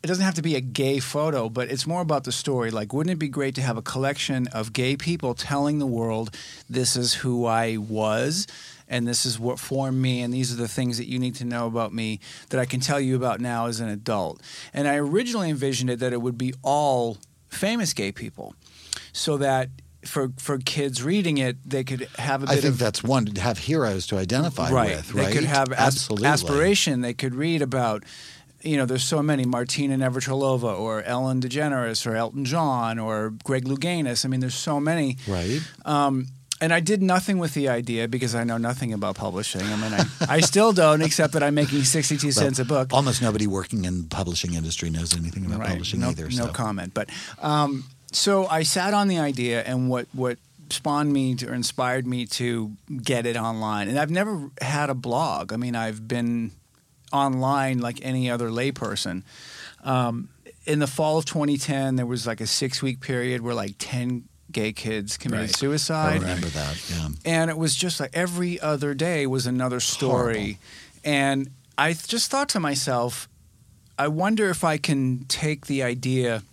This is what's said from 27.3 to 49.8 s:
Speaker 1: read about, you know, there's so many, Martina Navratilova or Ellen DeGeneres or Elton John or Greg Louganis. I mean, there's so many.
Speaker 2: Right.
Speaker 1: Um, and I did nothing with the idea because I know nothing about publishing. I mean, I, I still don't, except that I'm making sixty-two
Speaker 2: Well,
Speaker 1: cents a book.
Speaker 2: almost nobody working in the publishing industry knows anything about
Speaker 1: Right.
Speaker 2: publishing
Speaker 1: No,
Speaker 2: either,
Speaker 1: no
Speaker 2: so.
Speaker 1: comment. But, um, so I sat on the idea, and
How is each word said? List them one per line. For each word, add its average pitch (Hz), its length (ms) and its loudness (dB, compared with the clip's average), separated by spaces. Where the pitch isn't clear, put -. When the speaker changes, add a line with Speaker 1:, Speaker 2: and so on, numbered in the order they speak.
Speaker 1:
read 151 280 0
about, 123 420 0
you 156 140 0
know, 135 80 4
there's 127 180 0
so 151 200 0
many, 143 240 2
Martina 127 500 0
Navratilova 131 840 0
or 110 260 -2
Ellen 131 360 0
DeGeneres 127 680 0
or 113 100 0
Elton 117 280 -2
John 127 540 0
or 110 340 -2
Greg 131 200 0
Louganis. 139 640 0
I - 20 -2
mean, 131 120 0
there's 127 140 -2
so 147 240 -2
many. 147 380 0
Speaker 2:
Right. 101 360 0
Speaker 1:
Um, 139 400 2
and 165 140 4
I 175 60 6
did 190 220 2
nothing 185 360 4
with 160 160 -2
the 139 160 2
idea 117 360 0
because 120 280 0
I 117 100 0
know 117 140 0
nothing 120 340 -2
about 98 220 -2
publishing. 98 480 -4
I 104 140 -2
mean, 107 180 -2
I, 180 100 4
I 160 40 6
still 202 340 6
don't, 156 260 8
except 156 320 2
that 151 100 2
I'm 147 120 4
making 143 300 4
sixty-two 151 420 2
Speaker 2:
Well, 139 60 2
Speaker 1:
cents 135 260 4
a 131 80 0
book. 131 260 2
Speaker 2:
almost 131 300 4
nobody 107 240 2
working 95 400 0
in 90 160 0
the 80 60 -8
publishing 87 440 -2
industry 82 380 -2
knows 82 260 0
anything 85 300 -4
about 101 140 -2
Speaker 1:
Right. 110 100 -2
Speaker 2:
publishing 87 300 -2
Speaker 1:
No, 123 100 2
Speaker 2:
either, - 140 -6
Speaker 1:
no 123 220 -2
Speaker 2:
so. - 20 -4
Speaker 1:
comment. 101 440 -4
But, 107 160 -4
um, 147 440 0
so 196 340 4
I 160 160 2
sat 190 320 2
on 202 140 4
the 180 100 2
idea, 123 460 0
and 127 260 0